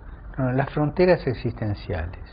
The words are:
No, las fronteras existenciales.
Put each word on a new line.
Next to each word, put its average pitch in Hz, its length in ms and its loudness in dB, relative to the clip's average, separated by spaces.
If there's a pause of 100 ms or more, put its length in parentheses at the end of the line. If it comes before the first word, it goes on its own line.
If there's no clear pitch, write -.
(380)
No, 127 140 2
las 131 200 2
fronteras 160 560 4
existenciales. 101 920 -4 (120)